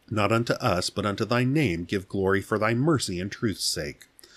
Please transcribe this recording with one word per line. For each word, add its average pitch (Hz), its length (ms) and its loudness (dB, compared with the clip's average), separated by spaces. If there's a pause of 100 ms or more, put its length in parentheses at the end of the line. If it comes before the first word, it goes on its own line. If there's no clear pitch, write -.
"Not 107 240 2
unto 120 220 2
us, 92 340 0
but 101 160 -4
unto 101 180 0
thy 120 220 2
name 120 400 0
give 95 240 -4
glory 98 320 2
for 107 180 -2
thy 107 140 2
mercy 123 440 0
and 95 140 -4
truth's - 320 -4
sake." - 440 -6 (300)